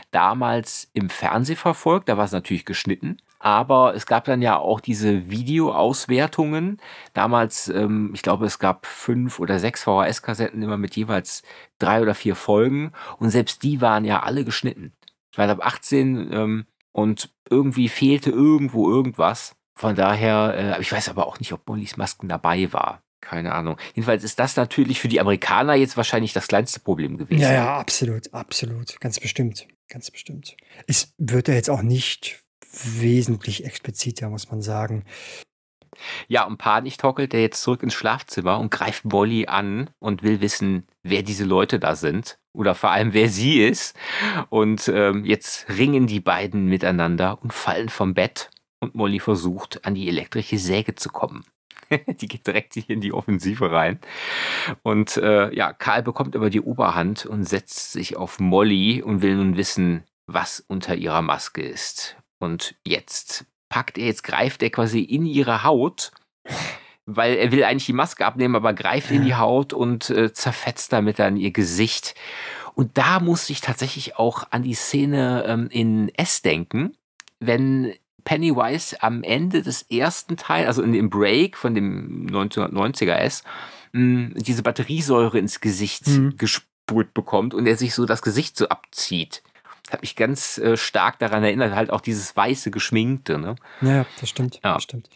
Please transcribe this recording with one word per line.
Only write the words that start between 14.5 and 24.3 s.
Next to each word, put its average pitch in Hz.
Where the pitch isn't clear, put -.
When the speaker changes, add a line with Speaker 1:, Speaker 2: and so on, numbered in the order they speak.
Speaker 1:
Ich -
war 101
ab 95
achtzehn, 131
ähm, 107
und 107
irgendwie 127
fehlte 139
irgendwo 127
irgendwas. 117
Von 107
daher, 107
äh, -
ich -
weiß 104
aber 90
auch -
nicht, -
ob -
Mollys 107
Masken 98
dabei 85
war. -
Keine 85
Ahnung. 82
Jedenfalls 113
ist -